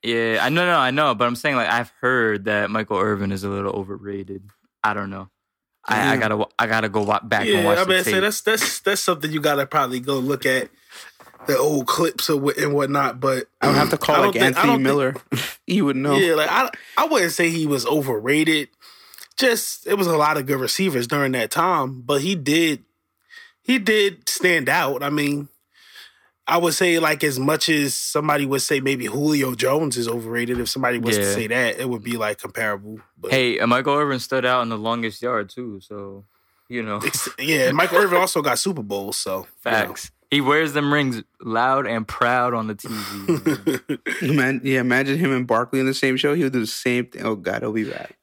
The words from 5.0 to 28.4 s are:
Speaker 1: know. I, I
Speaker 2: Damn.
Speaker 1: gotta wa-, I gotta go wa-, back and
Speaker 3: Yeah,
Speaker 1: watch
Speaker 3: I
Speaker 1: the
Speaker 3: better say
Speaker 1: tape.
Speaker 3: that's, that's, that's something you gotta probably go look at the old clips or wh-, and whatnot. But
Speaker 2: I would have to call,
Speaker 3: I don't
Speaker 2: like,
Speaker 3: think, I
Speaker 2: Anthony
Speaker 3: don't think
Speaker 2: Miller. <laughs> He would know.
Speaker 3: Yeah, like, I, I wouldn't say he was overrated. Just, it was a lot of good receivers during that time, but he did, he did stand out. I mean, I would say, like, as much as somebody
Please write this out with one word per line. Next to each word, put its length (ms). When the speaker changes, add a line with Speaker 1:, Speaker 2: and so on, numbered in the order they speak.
Speaker 1:
know. 220
I, 140
I 120
Speaker 2:
Damn. 80
Speaker 1:
gotta 160
wa-, 120
I 80
gotta 240
go 140
wa-, 180
back 240
and 80
Speaker 3:
Yeah, 100
Speaker 1:
watch 140
Speaker 3:
I 60
Speaker 1:
the 40
Speaker 3:
better 160
say 80
Speaker 1:
tape. 80
Speaker 3:
that's, 220
that's, 380
that's 200
something 320
you 80
gotta 260
probably 340
go 180
look 260
at 240
the 100
old 300
clips 420
or 100
wh-, 200
and 160
whatnot. 440
But 260
Speaker 2:
I 60
would 80
have 140
to 60
call, 200
Speaker 3:
I 20
don't 80
Speaker 2:
like, 80
Speaker 3:
think, 100
I 40
Speaker 2:
Anthony 180
Speaker 3:
don't 100
think 80
Speaker 2:
Miller. 320
<laughs> 340
He 140
would 160
know. 220
Speaker 3:
Yeah, 160
like, 160
I, 180
I 80
wouldn't 260
say 160
he 180
was 200
overrated. 840
Just, 480
it 80
was 120
a 120
lot 180
of 80
good 160
receivers 460
during 260
that 180
time, 520
but 180
he 140
did, 500
he 160
did 500
stand 400
out. 340
I 80
mean, 380
I 120
would 160
say, 240
like, 260
as 160
much 300
as 240
somebody 500